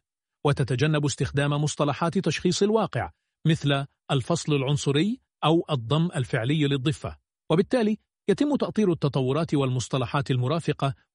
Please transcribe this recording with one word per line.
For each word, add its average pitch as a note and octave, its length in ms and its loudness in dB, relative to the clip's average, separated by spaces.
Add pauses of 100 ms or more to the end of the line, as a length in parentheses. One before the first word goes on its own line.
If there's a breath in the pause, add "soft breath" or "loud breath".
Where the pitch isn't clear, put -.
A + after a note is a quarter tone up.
(460)
وتتجنب C#3+ 580 0
استخدام C#3+ 460 -2
مصطلحات D3 680 -2
تشخيص F3 440 0
الواقع G3+ 480 0 (360)
مثل C#3+ 400 0 (240)
الفصل D3+ 440 -2
العنصري C#3+ 640 0 (240)
أو E3 260 4
الضم D3 460 0
الفعلي C#3+ 500 0
للضفة، C#3 500 -2 (340)
وبالتالي G#3+ 480 2 (320)
يتم C#4+ 260 2
تأطير F#3+ 360 0
التطورات C#3 640 0
والمصطلحات C3 760 -2
المرافقة C3+ 640 0 (200 soft breath)